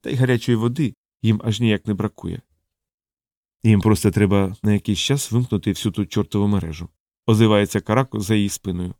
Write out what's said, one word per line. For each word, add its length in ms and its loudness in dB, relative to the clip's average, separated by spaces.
Та 80 -10
й 60 -4
гарячої 400 0
води 380 -2
їм 220 2
аж 160 -2
ніяк 280 0
не 60 -2
бракує. 480 -6
«Їм 180 6
просто 300 4
треба 520 2
на 100 2
якийсь 260 -2
час 320 -4
вимкнути 400 -2
всю 200 -4
ту 140 -4
чортову 420 -2
мережу», 420 -4
озивається 520 4
Карако 400 -2
за 160 -2
її 140 0
спиною. 500 -8